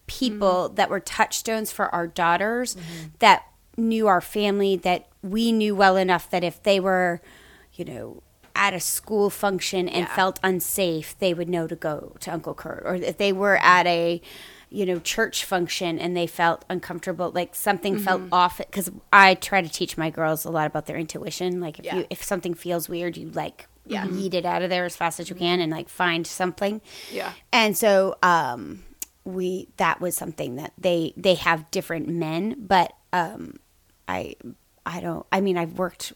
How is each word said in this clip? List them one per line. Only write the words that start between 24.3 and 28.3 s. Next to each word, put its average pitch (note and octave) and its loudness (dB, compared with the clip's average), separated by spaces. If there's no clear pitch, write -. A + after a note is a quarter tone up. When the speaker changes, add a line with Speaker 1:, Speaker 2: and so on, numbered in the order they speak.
Speaker 1:
it F3 -2
out F3 -2
of F3+ -2
there F3+ 0
as F3 -8
fast E3 -4
as F3 -10
you F3+ -10
can F3+ 0
and, E3 0
like, D#3+ -8
find E3+ 0
something. G3+ -4
Speaker 2:
Yeah. - -8
Speaker 1:
And D4+ 4
so, G3 4
um, C3 2